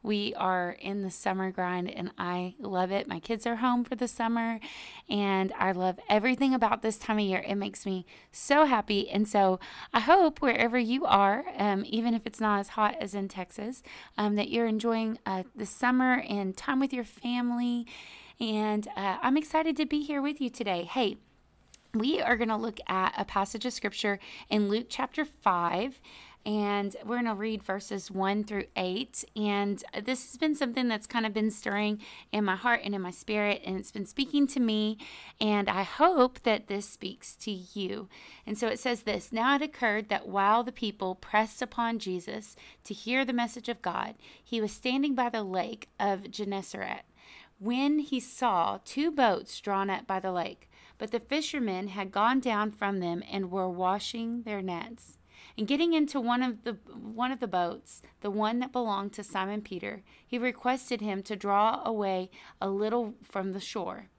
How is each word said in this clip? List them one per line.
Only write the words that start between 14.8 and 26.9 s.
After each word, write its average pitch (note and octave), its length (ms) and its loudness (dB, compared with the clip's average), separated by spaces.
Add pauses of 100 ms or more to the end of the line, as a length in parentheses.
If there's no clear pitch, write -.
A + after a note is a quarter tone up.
uh, F#3+ 180 -2 (120)
the G#3+ 100 -6
summer B3+ 600 4
and F#3+ 280 -2
time C4+ 240 0
with C4+ 140 0
your B3 120 -4
family. A#3+ 840 -2 (520)
And, G#3+ 560 0
uh, G3 260 -2
I'm C4+ 160 4
excited D#4+ 400 0
to D4+ 80 2
be D4+ 160 0
here C#4+ 200 -2
with C#4+ 200 -2
you B3 80 -2
today. F#3 340 -2
Hey, G#3+ 340 0 (760)
we B3+ 260 2
are - 160 4
gonna A3 220 0
look A3 300 -4
at F#3 300 2
a G3+ 80 0
passage G3+ 400 -2
of B3 80 -2
scripture G3+ 460 -2 (300)
in G#3 180 4
Luke A3+ 220 0
chapter C4+ 340 -4
five, F3+ 760 0 (460)
and G3+ 600 0